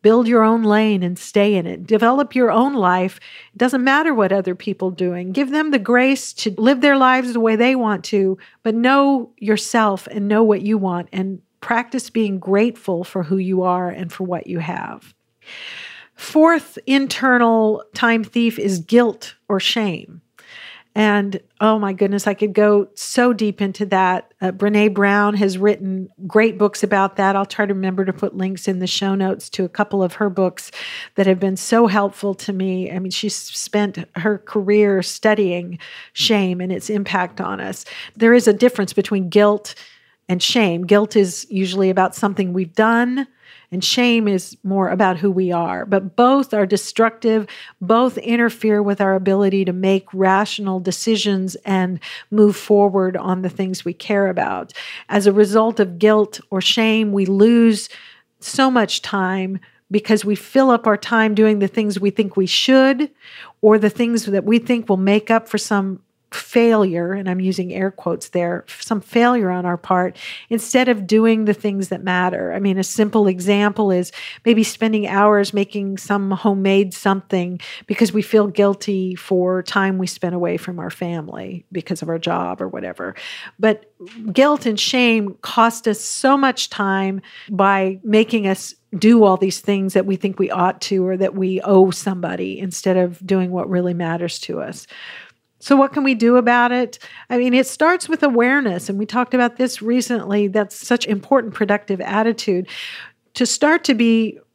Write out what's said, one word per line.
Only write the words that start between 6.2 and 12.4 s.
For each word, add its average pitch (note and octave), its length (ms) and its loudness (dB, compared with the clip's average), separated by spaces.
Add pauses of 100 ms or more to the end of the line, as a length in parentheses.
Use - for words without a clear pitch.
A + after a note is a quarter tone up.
to G#3 240 -6
live B3 240 2
their C#4+ 160 4
lives B3+ 360 2
the A#3 60 -2
way A3+ 160 2
they B3 200 2
want G#3+ 300 -2
to, F#3+ 320 0 (260)
but A3+ 120 -2
know C4 600 2
yourself G#3+ 720 -2
and G3+ 200 -6
know G#3+ 160 4
what G#3 180 2
you G#3+ 160 -2
want F3+ 340 -4
and F#3+ 300 -6 (180)
practice A#3+ 520 -4
being G#3 280 -2
grateful G3 640 -2